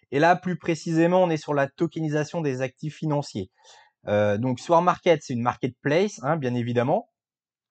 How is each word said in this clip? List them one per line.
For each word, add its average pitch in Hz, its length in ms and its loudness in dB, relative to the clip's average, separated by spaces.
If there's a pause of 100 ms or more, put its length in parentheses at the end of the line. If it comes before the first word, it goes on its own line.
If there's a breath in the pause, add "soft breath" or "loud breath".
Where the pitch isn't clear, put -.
(100)
Et 131 80 0
là, 170 180 6
plus 180 220 -4
précisément, 170 640 2
on 175 80 2
est 160 60 0
sur 151 180 -6
la 139 140 2
tokenisation 160 720 -4
des 131 220 -2
actifs 147 340 -8
financiers. 143 540 -4 (560 soft breath)
Euh, 104 320 2
donc, 123 220 -2
Swarm 170 240 2
Market, 170 380 0
c'est - 100 -10
une 120 100 -4
marketplace, 139 800 -2
hein, 147 140 0
bien 123 180 -2
évidemment. 123 560 -2 (600)